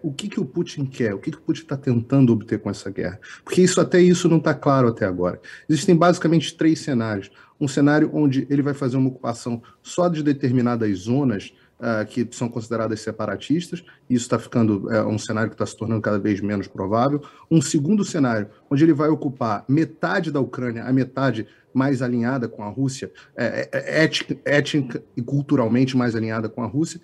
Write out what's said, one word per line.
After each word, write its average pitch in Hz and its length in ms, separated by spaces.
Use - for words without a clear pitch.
o 151 100
que 202 160
que 208 120
o 190 60
Putin 165 400
quer, 120 280
o 98 60
que - 100
que - 80
o - 40
Putin - 240
tá 139 120
tentando 123 560
obter 107 240
com 104 120
essa 95 200
guerra. 90 300
Porque - 180
isso, 180 180
até 175 220
isso 180 260
não 160 120
tá 156 160
claro 135 320
até 113 180
agora. 90 340
Existem 160 260
basicamente 170 600
três 160 240
cenários. 113 500
Um 147 80
cenário 147 460
onde 135 360
ele 143 140
vai 143 100
fazer 135 240
uma 131 120
ocupação 117 520
só 175 240
de 156 160
determinadas 120 760
zonas, 117 560
ah, 113 280
que 117 260
são 120 160
consideradas 113 540
separatistas, 110 840
e 123 60
isso 113 140
tá 113 100
ficando, 107 540
é, 107 120
um 107 120
cenário 107 340
que - 60
tá 107 80
se - 100
tornando 110 260
cada 104 160
vez 101 220
menos 101 280
provável. 120 540
Um 165 100
segundo 175 440
cenário, 120 440
onde 143 140
ele 165 100
vai 147 160
ocupar 135 580
metade 160 640
da 143 80
Ucrânia, 123 440
a 127 100
metade 131 540
mais 135 280
alinhada 123 460
com 113 160
a 107 60
Rússia, 127 420
é, 123 380
é, 135 40
é 147 260
étnica, - 420
étnica 143 580
e 127 40
culturalmente 131 760
mais 120 180
alinhada 110 320
com 120 160
a 113 40
Rússia, 156 360